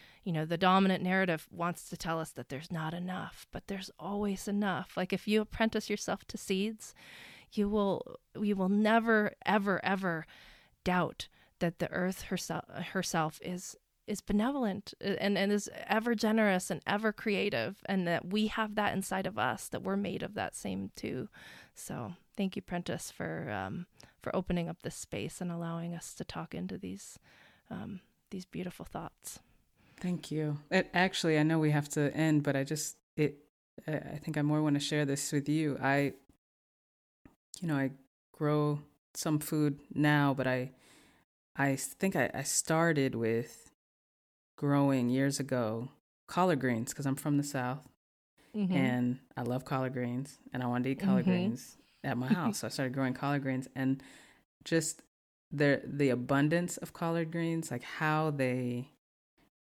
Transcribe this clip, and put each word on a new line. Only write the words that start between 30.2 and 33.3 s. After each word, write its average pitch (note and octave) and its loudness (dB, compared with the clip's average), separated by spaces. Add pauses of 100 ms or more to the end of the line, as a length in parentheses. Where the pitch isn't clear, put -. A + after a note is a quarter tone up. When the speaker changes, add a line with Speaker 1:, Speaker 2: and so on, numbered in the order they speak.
Speaker 2:
you. D3+ -2 (140)
It, F#3 2
actually, F3+ 4
I D3+ 6
know D#3+ 4
we D3+ 4
have D3 2
to D3 2
end, D#3 4
but C#3+ 2
I C3+ 2
just, D3+ -4 (180)
it, D3 0 (500)